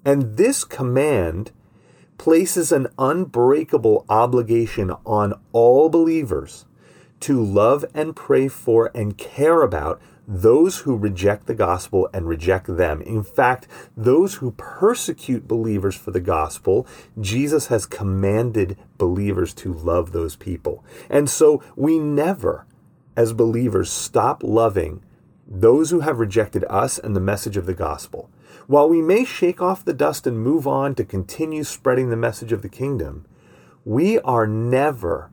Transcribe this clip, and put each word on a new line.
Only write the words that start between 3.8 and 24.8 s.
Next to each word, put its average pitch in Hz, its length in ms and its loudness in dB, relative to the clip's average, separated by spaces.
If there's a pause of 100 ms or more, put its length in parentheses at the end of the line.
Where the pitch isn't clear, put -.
obligation 113 880 0 (120)
on 104 280 0 (180)
all 127 380 6
believers 160 760 0 (540)
to 131 240 0
love 107 400 4 (100)
and 160 220 -4
pray 135 320 0
for 113 480 2
and 104 220 -4
care 156 460 2
about 82 360 -4 (280)
those 117 520 4
who 135 160 -2
reject 101 500 -2
the - 80 -6
gospel 92 600 0
and 85 140 -6
reject 87 500 -2
them. 80 240 -2
In 107 220 -6
fact, 127 440 0 (280)
those 143 400 2
who 127 160 -8
persecute - 960 -4
believers 107 480 -2
for - 160 -14
the 92 80 0
gospel, 92 680 -2 (320)
Jesus 135 480 -2
has 113 180 0
commanded 101 920 -2 (200)
believers 92 580 -2
to 92 180 -10
love 85 380 -2
those 82 240 -6
people. - 480 -8 (260)
And 143 200 2
so 151 320 4 (140)
we 160 240 0
never, 151 680 -4 (500)
as 117 180 2
believers, 113 580 0
stop - 520 -2
loving 101 600 0 (440)